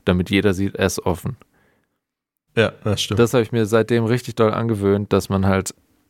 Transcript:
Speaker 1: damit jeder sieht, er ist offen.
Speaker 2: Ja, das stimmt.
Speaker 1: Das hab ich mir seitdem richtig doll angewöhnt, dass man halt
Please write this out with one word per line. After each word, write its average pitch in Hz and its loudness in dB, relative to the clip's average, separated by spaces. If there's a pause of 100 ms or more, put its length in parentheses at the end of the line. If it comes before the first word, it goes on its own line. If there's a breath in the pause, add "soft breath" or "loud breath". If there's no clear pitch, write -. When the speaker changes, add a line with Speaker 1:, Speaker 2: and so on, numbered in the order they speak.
Speaker 1:
damit 90 2
jeder 98 2
sieht, 98 -4
er 98 0
ist - -4
offen. - -4 (1200)
Speaker 2:
Ja, 110 2 (120)
das 104 -2
stimmt. 104 -4
Speaker 1:
Das 117 4
hab 127 4
ich 107 -2
mir 113 0
seitdem 113 2
richtig 120 -2
doll 107 2
angewöhnt, 101 0
dass 98 0
man 95 0
halt 95 0 (360)